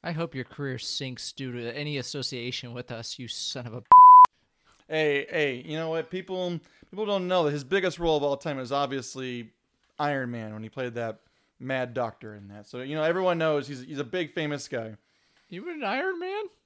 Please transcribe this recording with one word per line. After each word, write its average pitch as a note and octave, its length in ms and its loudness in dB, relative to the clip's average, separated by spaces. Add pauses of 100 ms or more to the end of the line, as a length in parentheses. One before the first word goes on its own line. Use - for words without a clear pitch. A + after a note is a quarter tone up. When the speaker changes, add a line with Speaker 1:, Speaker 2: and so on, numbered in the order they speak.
Speaker 1:
I E3+ 100 -8
hope E3 220 -6
your C3 100 -8
career C3+ 340 -8
sinks - 540 -10
due C3 200 -10
to A#2+ 240 -8
any D3 220 -6
association B2 720 -8
with B2 180 -12
us, A#2 280 -10
you A#2+ 100 -12
son - 380 -10
of A2 80 -12
a A#2+ 80 -10 (1040)
Speaker 2:
Hey, D3+ 420 2
hey, C#3+ 340 -2
you D#3 120 -8
know D#3+ 140 -4
what? D#3+ 200 -4
People, F3+ 500 -6 (300)
people G#3 160 -6
don't G3 220 0
know F3+ 160 2
that D3 80 0
his C#3+ 120 -6
biggest F#3 340 0
role E3 180 2
of C#3+ 60 0
all C#3+ 140 0
time C#3 220 -6
is B2+ 140 -6
obviously C3 760 -4 (480)
Iron C#3 340 -2
Man A2 200 -10
when G#2+ 100 -12
he A2 60 -12
played B2 280 -8
that A2+ 240 -6 (380)
Mad B2+ 360 -6
Doctor A2+ 400 -6
in G2+ 140 -18
that. G#2 180 -18
So, B2 160 -12
you C#3 120 -8
know, D#3 80 -2
everyone F3 360 2
knows D#3 300 0
he's, C#3 140 -10
he's C#3 180 -10
a C#3 40 -4
big D#3+ 280 -6
famous D3 360 -6
guy. A2 280 -8 (520)
Speaker 1:
You F#3 160 -12
were F4 60 -10
an D#4 140 -8
Iron D#4 340 -4
Man? F#4+ 240 -8 (240)